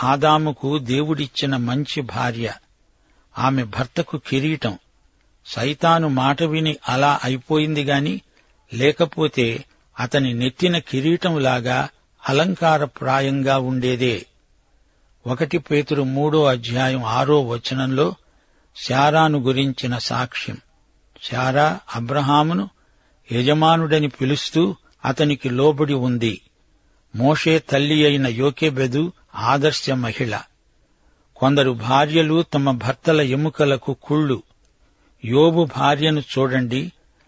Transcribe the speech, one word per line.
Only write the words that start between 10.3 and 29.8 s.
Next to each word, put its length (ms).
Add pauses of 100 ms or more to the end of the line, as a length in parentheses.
నెత్తిన 440
కిరీటంలాగా 1120 (400)
అలంకారప్రాయంగా 1300
ఉండేదే. 680 (1000)
ఒకటి 300
పేతురు 460
మూడో 420
అధ్యాయం 580
ఆరో 380
వచనంలో 760 (600)
శారాను 640
గురించిన 580
సాక్ష్యం. 600 (680)
శారా 560 (160)
అబ్రహామును 760 (640)
యజమానుడని 760
పిలుస్తూ 680 (300)
అతనికి 440
లోబడి 440
ఉంది. 480 (760)
మోషే 440
తల్లి 460
అయిన 220
యోకెబెదు 840 (240)
ఆదర్శ 540